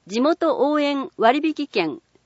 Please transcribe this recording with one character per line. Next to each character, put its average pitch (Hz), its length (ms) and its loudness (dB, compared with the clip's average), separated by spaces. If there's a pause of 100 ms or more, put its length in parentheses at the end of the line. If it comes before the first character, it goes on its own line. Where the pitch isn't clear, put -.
地 208 140 -4
元 294 500 0
応 302 100 0
援 277 380 -2
割 254 260 4
引 302 220 -4
券 160 340 -4 (260)